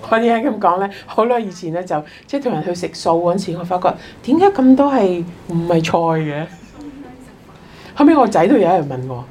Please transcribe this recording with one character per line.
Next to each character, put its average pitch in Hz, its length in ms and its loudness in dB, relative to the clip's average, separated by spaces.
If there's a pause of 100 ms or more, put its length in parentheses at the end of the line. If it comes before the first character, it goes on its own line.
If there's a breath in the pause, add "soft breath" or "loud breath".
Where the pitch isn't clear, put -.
我 226 100 2
點 233 240 2
解 294 60 0
咁 208 100 -4
講 185 200 2
呢？ 202 100 -4 (160 loud breath)
好 220 200 0
耐 240 140 0
以 202 120 -6
前 165 220 -10
呢， 180 100 -4
就， 165 180 -4 (240 loud breath)
即 277 120 -6
係 285 60 -4
同 262 100 -2
人 156 100 -4
去 180 100 -4
食 175 200 -8
素 - 180 -4
嗰 175 240 2
陣 185 100 -4
時， 165 120 -6
我 170 60 -8
發 180 160 -4
覺 180 140 0 (300 loud breath)
點 285 160 2
解 381 80 6
咁 262 280 6
多 285 160 2
係 180 320 0 (240)
唔 170 80 -6 (120)
係 165 160 2
菜 170 140 0
嘅？ 160 480 -2 (1500 loud breath)
後 285 100 4
尾 302 100 6
我 254 120 4
仔 175 200 2
都 269 80 4
有 214 60 4
人 165 280 2
問 127 180 -8
我 120 240 -10